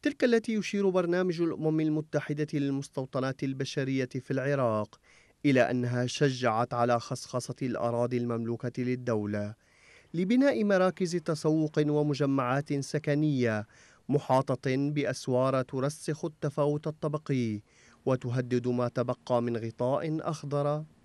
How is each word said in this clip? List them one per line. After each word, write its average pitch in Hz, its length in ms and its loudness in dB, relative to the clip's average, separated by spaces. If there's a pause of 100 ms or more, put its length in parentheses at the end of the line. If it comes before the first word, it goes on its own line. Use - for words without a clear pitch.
تلك - 220 -2
التي 226 300 2
يشير 202 340 0
برنامج 180 520 0
الأمم 156 400 0
المتحدة 151 720 -2
للمستوطنات 139 920 -4
البشرية 135 640 -2
في 127 220 -8
العراق 127 680 0 (460)
إلى 135 140 6
أنها 123 460 2
شجعت 123 680 0
على 120 260 2
خصخصة - 640 -6
الأراضي 120 540 0
المملوكة 117 680 -4
للدولة 110 720 -2 (600)
لبناء 226 500 4
مراكز 185 520 2
تسوق 156 640 0
ومجمعات 143 960 0
سكنية 139 920 0 (420)
محاطة 131 680 2
بأسوار 135 880 0
ترسخ 143 600 -4
التفاوت 151 640 -2
الطبقي 143 720 -2 (460)
وتهدد 123 640 0
ما 123 200 0
تبقى 123 540 0
من 117 140 -2
غطاء 127 640 -2
أخضر 147 640 -4 (200)